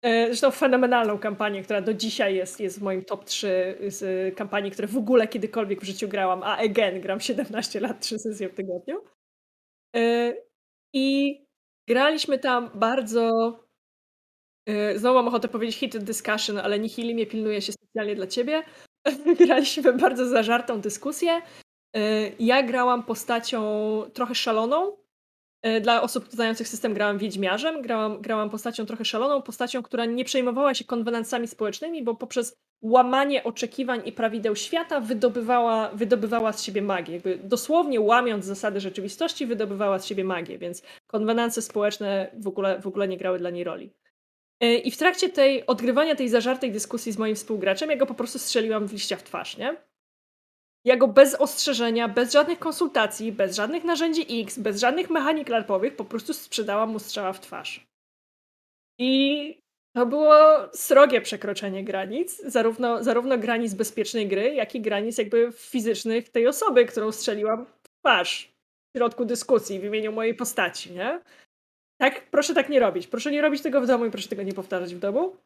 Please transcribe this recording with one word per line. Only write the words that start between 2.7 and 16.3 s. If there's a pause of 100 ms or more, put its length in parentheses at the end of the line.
w
moim
top
trzy
z
kampanii,
które
w
ogóle
kiedykolwiek
w
życiu
grałam,
a
again,
gram
siedemnaście
lat,
trzy
sesje
w
tygodniu. (960)
E, (600)
i (500)
graliśmy
tam
bardzo, (1400)
e,
znowu
mam
ochotę
powiedzieć
heated
discussion,